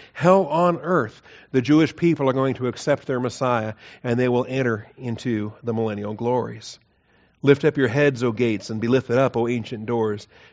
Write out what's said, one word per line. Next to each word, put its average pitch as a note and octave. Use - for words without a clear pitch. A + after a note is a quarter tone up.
hell F#3
on E3+
earth, D3+
the C3
Jewish D3
people D3
are B2+
going C3+
to B2
accept C3+
their C3
Messiah, A#2+
and A#2+
they B2+
will A#2+
enter B2
into A2
the A#2
millennial G#2+
glories. A2+
"Lift C#3
up D3
your C3
heads, C3+
O B2
gates, A2
and A2
be A#2
lifted B2
up, C3
O A#2
ancient A2+
doors, A2